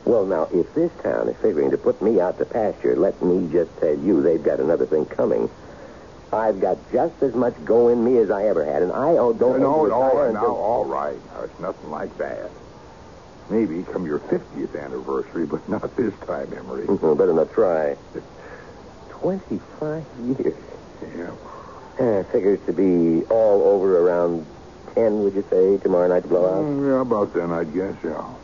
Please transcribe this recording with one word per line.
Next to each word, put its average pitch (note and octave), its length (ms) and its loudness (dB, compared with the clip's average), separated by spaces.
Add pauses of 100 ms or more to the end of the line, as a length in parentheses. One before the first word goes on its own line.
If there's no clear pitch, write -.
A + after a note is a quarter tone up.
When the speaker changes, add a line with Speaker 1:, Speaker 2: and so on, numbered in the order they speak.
Speaker 1:
Well, G#2+ 220 4
now, E2 260 0
if F2 240 0
this E3 160 0 (100)
town A1+ 280 -2
is - 80 -6
figuring D2 340 2
to C#2 60 0
put - 240 0
me G2+ 180 4
out F2+ 200 0
to - 60 0
pasture, F2+ 520 0
let F#2 260 0
me F2 260 2
just E2 300 0
tell D2+ 180 2
you, D2 240 2
they've D#2+ 220 2
got D2 160 2
another C#2+ 260 2
thing D2+ 200 0
coming. - 440 0 (840)
I've G#2+ 260 0
got F#2 180 0 (140)
just C#3+ 320 0
as C3 100 0
much A#2+ 200 0 (100)
go A#2 240 4
in A#2+ 160 4
me B2 140 4
as G#2+ 120 4
I G2+ 180 0
ever E2 180 2
had, D2 180 0
and F2+ 80 -2
I, C#3 200 0
oh, B2 200 4
don't B2+ 300 2
Speaker 2:
No, C#3 160 4
Speaker 1:
want D#3 80 4
to B2+ 100 2
Speaker 2:
no, B2+ 80 2
Speaker 1:
retire C3+ 300 2
Speaker 2:
no, G#2 60 -2
Speaker 1:
until A#2+ 180 0
Speaker 2:
all G#2+ 260 0
right. C#2+ 320 -4 (180)
Now, A#1 100 -12
it's - 180 -12
nothing E2+ 280 -8
like E2+ 280 -10
that. C#2 320 -8 (1000)
Maybe F#2 340 0
come F#2 220 -6
your D2 140 -4
fiftieth - 560 -6
anniversary, C2+ 720 -6
but - 240 -8
not - 260 -6
this A2 180 -2 (140)
time, C#2+ 240 -8
Emery. B1+ 360 -10
Speaker 1:
<laughs> E2 280 2
Better F#2 180 4
not D#2+ 200 0
try. D#2 420 2 (1160)
Twenty-five D#3+ 920 -6 (200)
years. - 300 -2 (640)
Speaker 2:
Yeah. F2+ 140 -10 (720)
Speaker 1:
Uh, G#2 200 2
figures F#2+ 400 2
to F#2 80 -2
be E2+ 540 2
all G#2+ 360 4
over F#2+ 420 4
around F2 400 2 (480)
ten, G#2+ 300 2
would G2 120 2
you G2 140 -2
say, F#2+ 280 4
tomorrow F2+ 300 2
night F2+ 160 2
to - 60 -10
blow F2+ 160 4
out? F#2 180 2
Speaker 2:
Mm, C#3 240 -2
yeah, C3 140 2
about A2+ 320 0
then, F2 180 -2
I'd E2 220 -4
guess, F#2 300 -4
yeah. D#2+ 300 -8 (100)